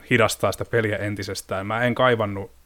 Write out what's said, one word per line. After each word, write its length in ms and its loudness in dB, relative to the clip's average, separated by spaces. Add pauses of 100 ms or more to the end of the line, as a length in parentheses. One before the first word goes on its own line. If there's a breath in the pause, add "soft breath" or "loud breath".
(100)
hidastaa 420 2
sitä 120 -10
peliä 320 -2
entisestään. 680 -6
Mä 160 -2
en 120 2
kaivannut 560 2 (160)